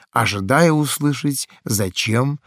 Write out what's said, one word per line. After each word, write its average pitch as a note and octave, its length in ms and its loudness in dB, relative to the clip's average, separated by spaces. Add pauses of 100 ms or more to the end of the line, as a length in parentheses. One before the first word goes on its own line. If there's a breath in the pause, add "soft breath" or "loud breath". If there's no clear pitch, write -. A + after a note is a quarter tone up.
(100)
ожидая A#2 640 2
услышать, C#3+ 760 -2 (160 soft breath)
зачем A2+ 840 -2